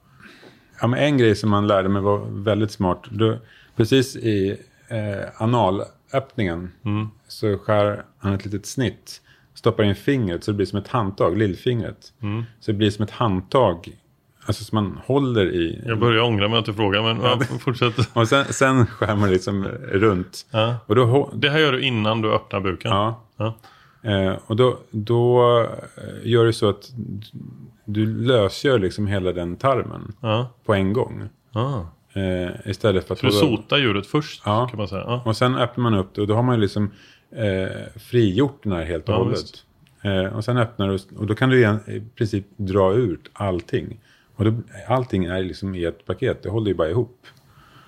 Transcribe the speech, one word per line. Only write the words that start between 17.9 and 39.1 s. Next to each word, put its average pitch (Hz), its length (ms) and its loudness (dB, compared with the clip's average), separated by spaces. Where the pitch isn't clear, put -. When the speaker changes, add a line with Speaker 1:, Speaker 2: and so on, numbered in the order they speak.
Speaker 1:
<laughs> - 80 -20
Och 117 140 4
sen, 135 180 2
sen 131 420 4
skär 107 280 -2
man 101 160 2
liksom 98 340 0
runt. 98 600 0
Speaker 2:
Ja. 113 240 0
Speaker 1:
Och 107 100 2
då 127 100 6
hå- 131 300 2
Speaker 2:
Det 139 140 0
här 151 100 2
gör 147 120 4
du 127 100 -2
innan 113 400 0
du 110 120 0
öppnar - 260 -2
buken? 95 320 -2
Speaker 1:
Ja. 107 300 0
Speaker 2:
Ja. 110 180 -4
Speaker 1:
Eh, 95 280 2
och 110 80 -2
då, 123 220 2
då, 120 680 2
eh, - 340 -10
gör 117 140 6
det 113 80 4
så 110 160 0
att - 220 -6
du 107 200 -2
lösgör 123 520 2
liksom 95 280 -2
hela 95 260 0
den 87 240 -4
tarmen - 640 -2
Speaker 2:
Ja. 117 280 -2
Speaker 1:
på 110 80 2
en 95 200 2
gång. 104 360 -4
Speaker 2:
Ja. 113 360 -4
Speaker 1:
Eh, 92 360 -2
istället 95 380 0
för 92 60 -4
att - 60 -6
Speaker 2:
Så 131 80 0
du 110 60 4
Speaker 1:
hålla 104 240 4
Speaker 2:
sotar 135 200 -2
djuret 101 300 0
först, - 380 -4
Speaker 1:
Ja. 110 220 2
Speaker 2:
kan 113 100 -10
man 104 100 -4
säga. 95 200 -6
Ja. 123 180 -4
Speaker 1:
Och - 120 0
sen 127 180 2
öppnar 127 280 -2
man 117 100 4
upp 95 200 0
det 104 80 -4
och 101 60 0
då 104 80 2
har 120 80 2
man 127 120 2
ju 113 60 2
liksom, 101 300 0
eh, 98 640 -4
frigjort 117 600 0
den 104 80 -4
här 82 120 -2
helt 80 260 -6
och 107 40 2